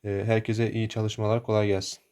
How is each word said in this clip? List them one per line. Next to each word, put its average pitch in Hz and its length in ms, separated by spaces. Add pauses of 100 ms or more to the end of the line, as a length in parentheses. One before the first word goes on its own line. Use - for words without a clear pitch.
E, 98 200
herkese 113 460
iyi 110 180
çalışmalar, 110 540
kolay 107 240
gelsin. 95 320 (120)